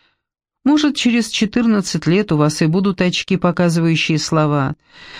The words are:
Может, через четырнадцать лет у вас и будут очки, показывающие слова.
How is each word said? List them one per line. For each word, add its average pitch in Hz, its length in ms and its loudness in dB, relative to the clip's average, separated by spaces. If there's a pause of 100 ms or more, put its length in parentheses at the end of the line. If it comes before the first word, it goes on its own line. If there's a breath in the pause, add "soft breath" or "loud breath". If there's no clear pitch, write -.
(640)
Может, 294 300 2
через 240 340 0
четырнадцать 214 760 -2
лет 196 240 2
у 156 60 2
вас 151 260 2
и 160 40 4
будут 190 340 0
очки, 180 360 0
показывающие 165 800 0
слова. 147 600 -2 (440 loud breath)